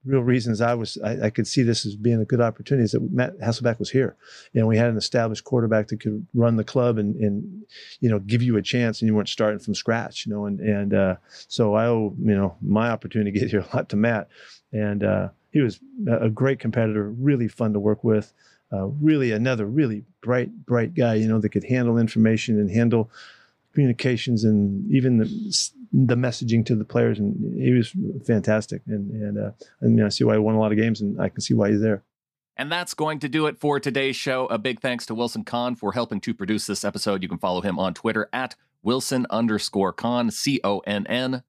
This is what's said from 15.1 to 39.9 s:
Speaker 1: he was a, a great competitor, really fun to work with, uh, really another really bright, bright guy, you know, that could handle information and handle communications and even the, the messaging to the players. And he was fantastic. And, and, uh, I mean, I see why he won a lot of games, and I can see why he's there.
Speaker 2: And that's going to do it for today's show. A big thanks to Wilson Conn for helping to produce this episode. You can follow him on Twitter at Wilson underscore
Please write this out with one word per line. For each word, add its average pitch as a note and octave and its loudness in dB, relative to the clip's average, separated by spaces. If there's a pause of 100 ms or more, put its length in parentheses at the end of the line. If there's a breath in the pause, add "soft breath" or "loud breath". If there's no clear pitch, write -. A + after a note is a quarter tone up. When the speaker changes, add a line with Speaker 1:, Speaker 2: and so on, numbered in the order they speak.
Speaker 1:
he D3+ 2
was A#2 0 (280)
a, G3 0
a A2 2
great B2+ 0
competitor, G#2+ 0
really B2 0
fun A2 -2
to G#2 0
work G#2 0
with, G#2+ 0 (380 soft breath)
uh, F#2+ -4
really D3 2
another A2+ 0
really A2+ 0 (160)
bright, B2 -2
bright A2+ 0
guy, A#2 2
you G#2+ 2
know, A2 2
that G#2 0
could - -2
handle A#2+ 2
information A2 2
and G2+ 0
handle A2+ 2 (640 loud breath)
communications B2 2
and G2+ 2
even B2+ 4
the, A2 2 (680)
the B2+ 4
messaging A#2 0
to A#2+ 0
the G#2+ -2
players. A#2 0
And G#2+ -2
he B2+ 4
was A#2 2 (320)
fantastic. G#2+ 0
And, G#2 -6
and, G#2 -6
uh, G#2 -6 (300 loud breath)
I B2 -4
mean, A2+ 6
I G2+ 0
see - -2
why A2 4
he G#2+ 4
won A2 2
a A2 4
lot G#2+ 2
of G#2+ 2
games, A2 0
and G2+ -4
I G2+ 0
can - -8
see - -2
why G#2 2
he's G#2+ 2
there. G#2+ -2 (520)
Speaker 2:
And C#3+ -6
that's F3 -4
going D#3 -4
to C#3+ -6
do D3+ 0
it C3 -4
for C#3+ 0
today's C3+ -2
show. C3 -2
A A2+ -2
big A#2 -4
thanks B2 -4
to A2+ -6
Wilson A2+ -4
Conn B2 -4
for G2+ -4
helping A2+ -4
to A#2 -6
produce G#2 -4
this G2+ -6
episode. G2 -2
You E2+ -8
can F2 -6
follow F2+ -2
him F#2 -4
on F#2 -2
Twitter A2 -2
at B2+ -6 (280)
Wilson B2+ -2
underscore G#2 0